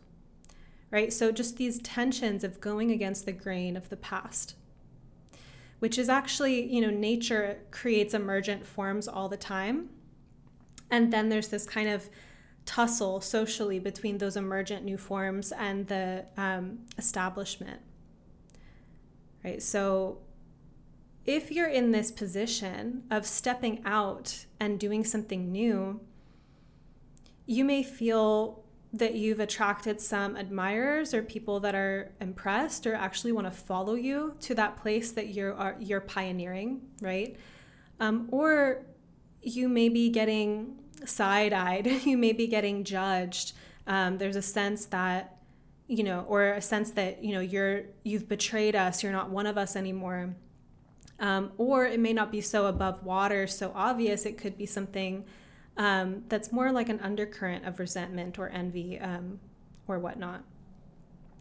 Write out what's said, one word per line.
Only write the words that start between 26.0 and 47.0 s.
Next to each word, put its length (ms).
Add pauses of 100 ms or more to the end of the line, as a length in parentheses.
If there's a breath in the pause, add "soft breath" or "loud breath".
you 200
may 180
feel 800 (280)
that 220
you've 260
attracted 600
some 360
admirers 760
or 100
people 360
that 160
are 460
impressed 640
or 80
actually 380
wanna 180
follow 440
you 460
to 140
that 220
place 340
that 240
you're, 180
are, 280
you're 200
pioneering, 800 (200)
right? 360 (640 loud breath)
Um, 320
or 560 (560)
you 260
may 200
be 200
getting 720 (260)
side-eyed, 800
<laughs> 200
you 100
may 160
be 140
getting 380
judged. 680 (340 loud breath)
Um, 300
there's 180
a 60
sense 440
that, 500 (520 soft breath)
you 160
know, 240
or 240
a 100
sense 300
that, 320